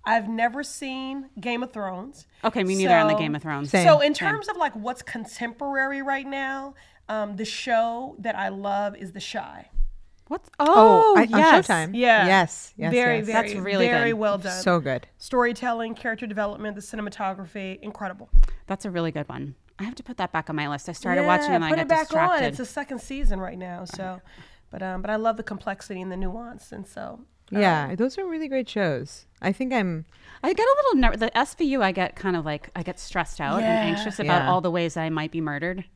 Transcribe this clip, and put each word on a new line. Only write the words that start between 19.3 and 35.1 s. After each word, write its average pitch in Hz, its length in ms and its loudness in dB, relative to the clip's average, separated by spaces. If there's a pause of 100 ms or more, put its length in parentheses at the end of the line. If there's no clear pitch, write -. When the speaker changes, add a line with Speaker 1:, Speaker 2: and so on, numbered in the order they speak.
Speaker 2:
I 196 60 -8
have 240 120 -8
to - 80 -18
put 247 120 -14
that 185 160 -6
back 160 180 -4
on 156 60 -4
my 147 120 -4
list. 143 200 -8
I 170 40 -10
started 180 340 0
watching 180 240 2
Speaker 1:
Yeah, - 60 2
Speaker 2:
and 170 80 2
I - 60 0
Speaker 1:
put 320 60 2
Speaker 2:
got 330 60 -2
Speaker 1:
it 277 60 -4
back 320 200 4
Speaker 2:
distracted. 320 300 2
Speaker 1:
on. 262 60 2
It's 143 140 -4
the 254 60 -6
second 269 360 -10
season 269 400 0
right 185 180 -10
now. 180 260 -12
So, 185 360 -10 (500)
but, 190 120 -12
um, 185 200 -6
but 202 80 -4
I 214 60 -2
love 220 200 0
the 220 80 -10
complexity 196 560 -10
and 185 100 -8
the 180 60 -8
nuance, 226 560 -8
and 196 140 -14
so, - 340 -14 (340)
um, 202 60 2
Speaker 3:
Yeah, 170 340 2
those 240 220 -2
are 392 100 -6
really 320 220 -6
great 262 200 -4
shows. 147 580 -4 (160)
I 196 100 -2
think 262 220 -4
I'm 175 320 -2 (380)
Speaker 2:
I 349 100 2
get 427 100 2
a 539 120 4
little 508 240 4 (100)
ner-, 214 60 -4
the 220 200 -2
S 254 200 0
V 349 80 0
U, 262 180 0
I 190 100 2
get 180 240 -2
kind 185 200 -2
of 156 100 -4
like, 151 280 -6
I 175 100 -8
get 180 140 -10
stressed - 420 -6
out 143 200 0
Speaker 1:
Yeah. - 100 2 (120)
Speaker 2:
and 165 140 0
anxious 214 240 -6
about 175 240 2
Speaker 3:
Yeah. 175 60 2
Speaker 2:
all 180 120 4
the 175 80 0
ways 170 260 -2
I 160 140 -2